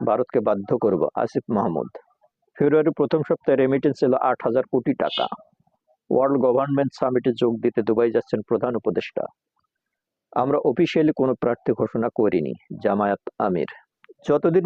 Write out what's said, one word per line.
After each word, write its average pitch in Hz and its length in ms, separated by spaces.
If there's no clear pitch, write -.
ভারতকে 117 340
বাধ্য 104 380
করব, 98 240
আসিফ 117 340
মাহমুদ। 101 400
ফেব্রুয়ারির 151 420
প্রথম 151 300
সপ্তাহে 156 280
রেমিটেন্স 135 420
ছিল 127 220
আট 127 220
হাজার 123 280
কোটি 131 220
টাকা। - 320
ওয়ার্ল্ড 139 360
গভর্নমেন্ট 135 540
সামিটে 127 320
যোগ 117 200
দিতে 117 200
দুবাই 113 300
যাচ্ছেন 110 300
প্রধান 120 340
উপদেষ্টা। - 480
আমরা 139 240
অফিসিয়ালি 156 580
কোনো 131 200
প্রার্থী - 380
ঘোষণা 117 420
করিনি, 92 380
জামায়াত 101 400
আমির। 92 300
যতদিন 165 400